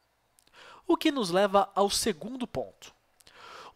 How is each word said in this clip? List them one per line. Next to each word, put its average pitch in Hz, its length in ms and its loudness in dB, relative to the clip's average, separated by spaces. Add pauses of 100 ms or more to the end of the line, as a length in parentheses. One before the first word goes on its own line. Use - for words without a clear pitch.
(880)
O 339 100 4
que 311 160 2
nos 226 160 -2
leva 190 460 2
ao 202 160 2
segundo 240 560 -4
ponto. - 480 -10 (800)